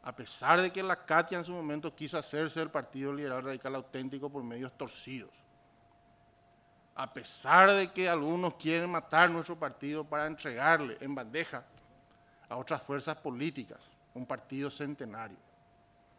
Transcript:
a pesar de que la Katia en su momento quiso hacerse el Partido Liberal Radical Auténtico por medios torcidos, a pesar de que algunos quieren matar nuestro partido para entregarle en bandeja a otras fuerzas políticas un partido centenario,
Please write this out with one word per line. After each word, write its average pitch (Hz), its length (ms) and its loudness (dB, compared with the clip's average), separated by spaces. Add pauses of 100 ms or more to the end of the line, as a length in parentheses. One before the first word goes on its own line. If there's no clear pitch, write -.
a 127 140 -10
pesar 135 460 4
de 180 100 0
que 185 100 -6
la 185 240 -2
Katia 170 320 2
en 175 60 -4
su 170 80 -8
momento 151 420 -6
quiso 156 240 -8
hacerse 156 440 -4
el 156 100 -4
Partido 139 420 -4
Liberal 135 300 -6
Radical 135 320 -8
Auténtico 131 540 -8
por 139 140 -8
medios 120 340 -8
torcidos, 123 540 -12 (1600)
a 131 180 -8
pesar 170 600 8
de 190 180 2
que 185 160 0
algunos 170 460 0
quieren 170 360 -2
matar 170 400 4
nuestro 165 280 -4
partido 147 480 -6
para 151 200 -2
entregarle 147 760 2
en 139 120 -6
bandeja 131 520 -6 (840)
a 110 80 -8
otras 135 260 -4
fuerzas 143 360 -6
políticas 135 600 -6 (340)
un 247 120 -10
partido 139 440 -6
centenario, 110 680 -10 (840)